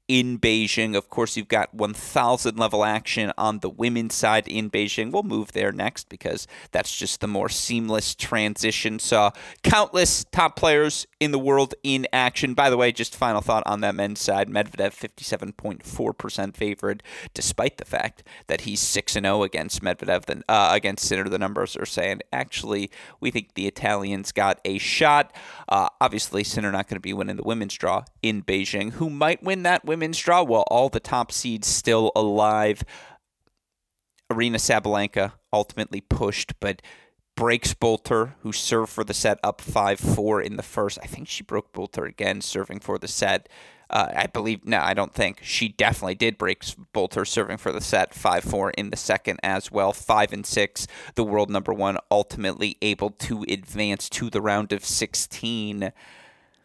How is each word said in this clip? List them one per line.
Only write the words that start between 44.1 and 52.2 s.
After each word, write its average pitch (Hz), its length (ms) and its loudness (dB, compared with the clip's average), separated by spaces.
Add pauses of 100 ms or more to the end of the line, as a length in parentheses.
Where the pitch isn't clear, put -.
I - 100 0
believe, 110 400 -4
no, 104 140 2
I 87 160 2
don't 101 180 -2
think. 98 300 -2
She - 260 -2
definitely 98 460 0
did 113 240 0
break 92 240 -2
s-, - 120 -10 (160)
Bolter 95 320 0
serving 104 340 -2
for - 140 -2
the - 100 -6
set - 340 0
five - 280 2
four 98 280 -2
in 101 180 -6
the 104 80 -6
second - 460 -2
as 95 280 -4
well. 101 220 2
Five 107 400 2
and 101 100 -8
six, - 440 -2 (260)
the 120 100 0
world 104 280 2
number 98 200 -2
one 98 280 0 (100)
ultimately 104 720 -2